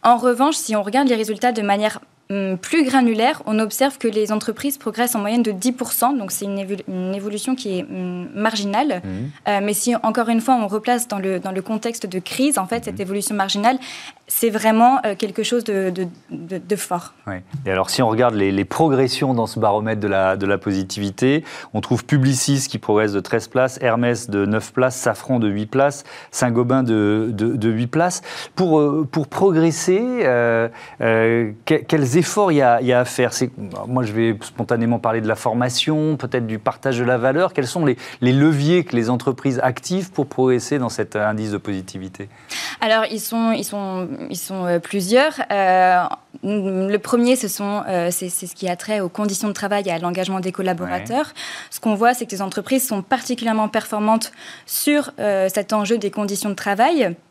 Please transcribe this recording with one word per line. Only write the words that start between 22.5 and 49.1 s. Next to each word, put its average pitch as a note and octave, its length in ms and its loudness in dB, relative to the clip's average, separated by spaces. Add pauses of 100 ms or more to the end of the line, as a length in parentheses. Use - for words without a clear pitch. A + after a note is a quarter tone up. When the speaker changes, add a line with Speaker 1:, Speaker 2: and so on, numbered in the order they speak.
Speaker 2:
qui - 80 -6
progresse G#2+ 340 2
de G2+ 80 0
treize A2 300 -2
places, B2+ 320 0
Hermès A#2+ 480 0
de G2+ 160 2
neuf G#2+ 260 -2
places, B2+ 240 0
Safran B2 440 -2
de G#2+ 100 2
huit G#2 160 -2
places, C#3 400 0 (260)
Saint-Gobain B2 520 2
de, A2 500 2
de, A2 240 0
de A2+ 120 2
huit A#2 180 0
places. E3+ 340 0 (340)
Pour, E3 240 4
euh, D3 320 2
pour D3+ 160 0
progresser, E3 720 4
euh, A#2+ 680 2 (320)
euh, A2+ 500 2 (140)
que-, D#3+ 200 2
quels C#3 320 2
efforts F#3 360 2
il D3 60 4
y - 20 4
a, A#2+ 180 6
il B2 80 -2
y B2 60 4
a B2 80 6
à B2+ 40 2
faire ? B2 280 0
C'est, B2 180 -2 (340)
moi, B2+ 180 -2
je G#2+ 100 -4
vais A2+ 300 2
spontanément A#2 560 0
parler A2+ 200 0
de A2 80 -4
la A2 80 2
formation, C3+ 800 0
peut-être B2 320 -2
du A2 100 -4
partage B2 420 -2
de B2 40 2
la B2 140 2
valeur. C#3 340 2
Quels C3+ 160 -2
sont E3 180 -2
les, B2+ 120 2 (240)
les B2+ 100 4
leviers D3+ 540 4
que - 100 -6
les A#2 140 0
entreprises B2+ 520 -2
activent F3+ 520 -2
pour C#3+ 140 -2
progresser B2+ 520 2
dans B2 80 -2
cet G#2+ 300 -4
indice G#2+ 340 -2
de G2+ 60 -2
positivité ? F#2+ 720 -8 (500)
Speaker 1:
Alors, A3 320 2
ils G#3+ 80 -6
sont, A3+ 320 0
ils G#3+ 120 -2
sont, F#3+ 440 -6 (220)
ils F3+ 80 -8
sont, F#3+ 280 -6
euh, F3 140 2
plusieurs. G#3 540 2 (180)
Euh, F#3 520 4 (400)
le G3 540 0
premier, A#3+ 380 4
ce A#3+ 120 -4
sont, G3+ 400 -4
euh, F3 240 0
c'est, F3+ 180 -6
c'est F3+ 180 -6
ce - 80 -14
qui F#3 140 -4
a F3 60 -2
trait G#3+ 240 -4
aux F#3 100 -2
conditions G#3 380 -4